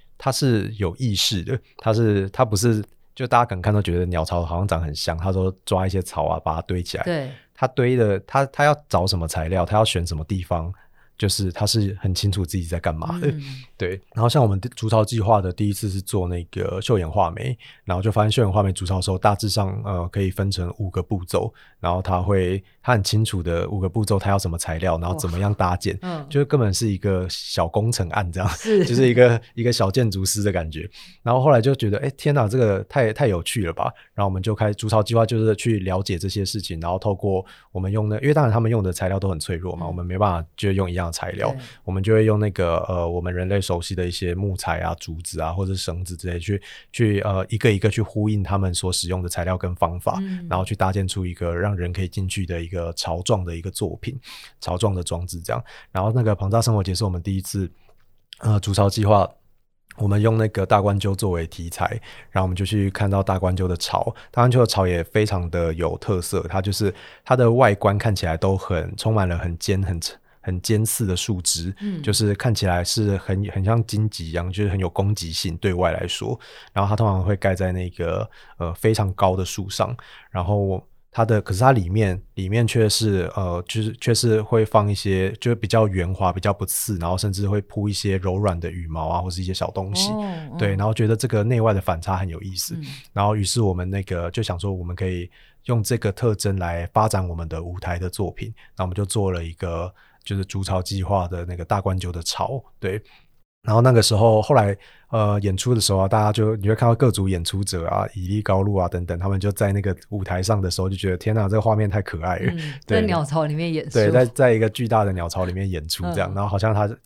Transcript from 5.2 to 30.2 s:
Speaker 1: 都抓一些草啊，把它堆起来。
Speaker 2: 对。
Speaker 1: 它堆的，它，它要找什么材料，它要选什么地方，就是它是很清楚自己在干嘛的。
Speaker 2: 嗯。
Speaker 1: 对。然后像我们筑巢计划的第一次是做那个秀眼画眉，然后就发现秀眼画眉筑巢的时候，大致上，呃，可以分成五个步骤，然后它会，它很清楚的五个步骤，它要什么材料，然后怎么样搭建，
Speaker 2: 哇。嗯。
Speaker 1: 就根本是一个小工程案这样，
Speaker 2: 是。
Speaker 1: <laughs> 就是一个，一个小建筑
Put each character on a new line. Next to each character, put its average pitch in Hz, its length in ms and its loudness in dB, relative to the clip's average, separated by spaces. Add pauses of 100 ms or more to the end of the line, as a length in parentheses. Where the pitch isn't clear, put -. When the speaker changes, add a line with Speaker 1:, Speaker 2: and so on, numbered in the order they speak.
Speaker 1:
都 92 200 0 (140)
抓 95 200 0
一 92 40 0
些 92 120 0
草 78 260 -4
啊， 82 160 -2
把 80 120 -2
它 82 80 -4
堆 90 180 -2
起 - 160 -8
来。 - 60 -4
Speaker 2:
对。 151 260 -4 (280)
Speaker 1:
它 - 100 0
堆 127 280 2
的， 104 320 2
它， 139 200 2
它 147 180 0
要 147 120 4 (120)
找 92 180 2
什 95 100 0
么 82 80 -2
材 80 220 -4
料， 90 180 2
它 107 120 2
要 110 80 6
选 87 200 -2
什 82 100 -6
么 78 100 -6
地 95 180 -2
方， 85 260 -2 (480)
就 101 120 0
是 95 240 0
它 - 120 -2
是 98 360 0
很 95 120 2
清 101 160 0
楚 92 160 0
自 95 120 -4
己 85 80 -2
在 82 160 -4
干 85 120 -2
嘛 113 260 -4
的。 175 100 0
Speaker 2:
嗯。 151 120 -4 (360)
Speaker 1:
对。 90 140 -4 (220)
然 110 80 -2
后 120 60 4
像 127 160 4
我 113 40 6
们 98 120 2 (160)
筑 110 140 -4
巢 110 160 4
计 110 160 -2
划 107 200 4
的 92 120 -2
第 104 160 0
一 101 40 0
次 107 140 -4
是 98 140 -4
做 95 260 -2
那 87 180 -4
个 95 360 -6
秀 113 160 2
眼 85 120 -2
画 87 220 2
眉， 127 260 -6 (280)
然 90 120 -2
后 95 40 -2
就 107 100 2
发 104 120 4
现 107 80 2
秀 127 120 2
眼 98 80 2
画 104 100 4
眉 98 120 2
筑 92 120 -6
巢 95 120 0
的 90 40 0
时 - 80 -4
候， 92 80 0
大 104 180 2
致 107 120 -4
上， 101 380 -2
呃， 90 240 -4
可 101 120 -2
以 95 80 2
分 98 220 -2
成 87 260 -4
五 98 120 -4
个 92 120 -4
步 90 220 -4
骤， 90 300 -2 (260)
然 87 140 -2
后 92 80 -2
它 90 200 0
会， 95 400 0 (200)
它 127 120 2
很 104 100 4
清 107 200 2
楚 98 200 -2
的 85 260 -2
五 101 100 -4
个 95 80 -2
步 107 160 0
骤， 98 160 2
它 98 100 -2
要 98 100 2
什 90 100 -2
么 85 80 -4
材 82 200 -4
料， 85 200 0
然 85 120 -4
后 90 80 -2
怎 85 120 -4
么 82 100 -4
样 101 140 2
搭 90 240 0
建， 98 240 -4
Speaker 2:
哇。 175 160 -6
嗯。 143 120 -10
Speaker 1:
就 143 140 2
根 143 160 2
本 104 140 2
是 110 160 0
一 98 80 0
个 92 320 0
小 - 380 -4
工 107 220 0
程 95 200 -2
案 87 220 -2
这 85 80 -6
样， 95 100 2
Speaker 2:
是。 208 340 2
Speaker 1:
<laughs> 131 40 0
就 120 80 2
是 127 120 6
一 120 60 4
个， 120 280 8 (120)
一 117 100 -4
个 123 80 2
小 98 180 2
建 113 220 2
筑 95 140 -2